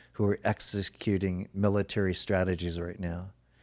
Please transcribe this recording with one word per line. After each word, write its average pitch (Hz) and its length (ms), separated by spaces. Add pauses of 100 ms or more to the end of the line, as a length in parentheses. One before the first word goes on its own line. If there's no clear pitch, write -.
(120)
who 107 140
are 101 160
executing 98 1120
military 98 600
strategies 87 640
right 87 180
now. 90 340 (300)